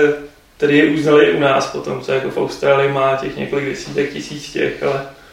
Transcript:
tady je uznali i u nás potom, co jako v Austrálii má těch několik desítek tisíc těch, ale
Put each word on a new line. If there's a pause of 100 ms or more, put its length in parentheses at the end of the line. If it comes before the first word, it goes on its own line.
(560)
tady
je
uznali
i
u
nás
potom,
co
jako
v
Austrálii
má
těch
několik
desítek
tisíc
těch,
ale (260)